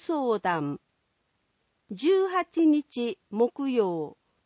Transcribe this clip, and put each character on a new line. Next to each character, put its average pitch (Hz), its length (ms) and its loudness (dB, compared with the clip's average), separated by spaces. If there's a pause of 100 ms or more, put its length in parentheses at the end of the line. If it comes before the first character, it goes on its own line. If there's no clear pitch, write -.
相 262 360 0
談。 151 400 -2 (1120)
十 370 360 2
八 349 380 0
日 277 540 0 (100)
木 240 400 -2
曜。 185 460 -2 (300)